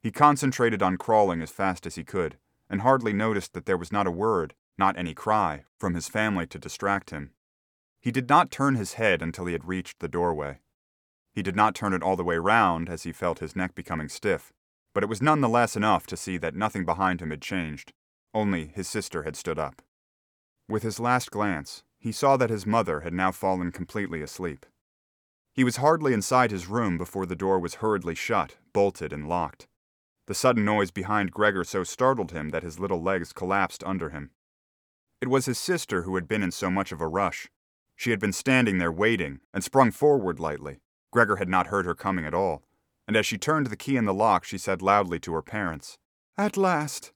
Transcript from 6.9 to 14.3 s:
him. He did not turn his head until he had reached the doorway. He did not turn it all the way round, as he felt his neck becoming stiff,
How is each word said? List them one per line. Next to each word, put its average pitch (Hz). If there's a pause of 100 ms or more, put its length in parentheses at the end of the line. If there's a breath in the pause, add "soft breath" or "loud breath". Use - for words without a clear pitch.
him. 71 (720)
He -
did 123
not 165
turn 139
his 104
head 98
until 82
he 87
had 80
reached 92
the 82
doorway. 76 (680)
He 104
did 92
not 107
turn 101
it 87
all 95
the 87
way 85
round, 90
as 82
he 85
felt 85
his 80
neck 90
becoming 80
stiff, - (400)